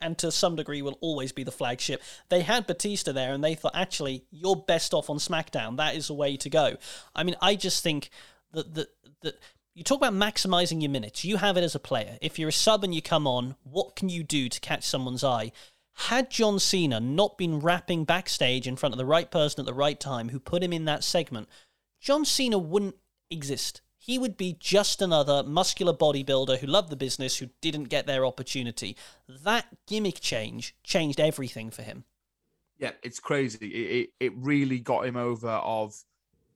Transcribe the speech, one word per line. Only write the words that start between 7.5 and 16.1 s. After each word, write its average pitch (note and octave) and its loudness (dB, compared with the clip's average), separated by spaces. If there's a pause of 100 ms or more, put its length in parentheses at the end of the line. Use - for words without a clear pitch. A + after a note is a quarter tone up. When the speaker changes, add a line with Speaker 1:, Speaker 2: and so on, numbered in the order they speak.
Speaker 1:
just - 0
think D3 0 (420)
that, D#3+ -8
that, D#3 -6 (340)
that - -8 (360)
you E3+ -12
talk C#4 4
about C#4 4
maximizing F3+ 2
your D3 0
minutes. A#2 -4
You G3 0
have F#3+ 2
it F3+ 4
as D#3+ 0
a D3 -6
player. A2+ -4
If - -6
you're D#3 -2
a - -2
sub G#3+ 4
and F3+ -2
you D#3+ -2
come D3+ 2
on, B2 0
what E3 -4
can F#3+ -2
you E3+ -4
do C#3 -2
to - -6
catch - -4
someone's B2+ -2
eye? A2+ 0 (420)
Had B3+ 0